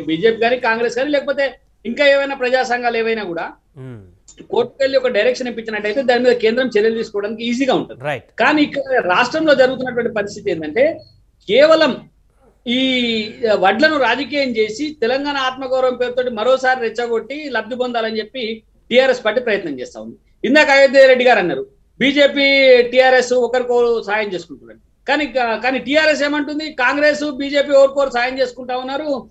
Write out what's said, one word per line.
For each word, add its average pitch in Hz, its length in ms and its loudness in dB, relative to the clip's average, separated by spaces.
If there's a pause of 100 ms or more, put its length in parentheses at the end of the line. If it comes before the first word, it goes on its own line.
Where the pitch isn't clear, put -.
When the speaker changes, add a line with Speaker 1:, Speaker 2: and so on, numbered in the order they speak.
Speaker 1:
బీజేపీ 208 340 0
కానీ 240 160 2
కాంగ్రెస్ 233 400 -2
కానీ 277 140 -4
లేకపోతే 277 500 -4 (260)
ఇంకా 262 200 0
ఏమైనా 277 280 2
ప్రజా 247 280 0
సంఘాలు 240 340 -2
ఏవైనా 226 280 -2
కూడా 175 280 -8 (260)
Speaker 2:
మ్మ్. 127 240 -16 (420)
Speaker 1:
కోర్టుకు 233 360 -2
వెళ్ళి 269 180 0
ఒక 254 100 -2
డైరెక్షన్ 240 400 0
ఇప్పించినట్టయితే 220 540 -6
దాని 247 220 2
మీద 247 80 6
కేంద్రం 240 340 0
చర్యలు 226 320 0
తీసుకోవడానికి 214 460 -6
ఈజీగా 240 300 0
ఉంటుంది. 123 300 -6
Speaker 2:
Right. 139 200 -6 (160)
Speaker 1:
కానీ 294 220 4
ఇక్కడ 277 200 -4 (240)
రాష్ట్రంలో 277 480 2
జరుగుతున్నటువంటి 247 580 0
పరిస్థితి 202 380 -6
ఏంటంటే 165 500 -2 (480)
కేవలం 285 600 2 (580)
ఈ 247 140 -2 (720)
వడ్లను 226 440 2
రాజకీయం 254 580 -2
చేసి 220 440 -4
తెలంగాణ 277 360 -2
ఆత్మగౌరవం 254 600 -2
పేరుతోటి 247 340 -4
మరోసారి 254 500 0
రెచ్చగొట్టి 233 720 -6
లబ్ధి 220 240 -6
పొందాలని 226 420 -4
చెప్పి 220 440 -8 (280)
టీఆర్ఎస్ 254 340 2
పార్టీ 214 160 -2
ప్రయత్నం 165 400 -4
చేస్తా 117 200 -14
ఉంది. 113 160 -16 (280)
ఇందాక 277 260 4
అయోధ్య 269 360 6
రెడ్డి 247 180 4
గారు 240 140 6
అన్నారు, 151 280 -2 (340)
"బీజేపీ, 277 720 4 (100)
టీఆర్ఎస్ 254 500 4
ఒకరికో 240 720 0
సాయం 208 300 -4
చేసుకుంటున్నారు." 117 460 -14 (300)
కానీ, 285 280 -2
కానీ 240 420 -2
టీఆర్ఎస్ 285 440 2
ఏమంటుంది, 294 500 -4
"కాంగ్రెస్, 285 580 0
బీజేపీ 277 420 -2
ఒకరికొకరు 269 380 4
సాయం 247 280 -4
చేసుకుంటా 247 380 -6
ఉన్నారు, 269 540 -6